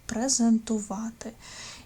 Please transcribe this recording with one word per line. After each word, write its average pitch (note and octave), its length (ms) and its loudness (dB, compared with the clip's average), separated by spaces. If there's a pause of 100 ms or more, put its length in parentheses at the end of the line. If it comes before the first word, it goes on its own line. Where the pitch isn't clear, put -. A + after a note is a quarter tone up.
презентувати A3+ 1300 0 (540)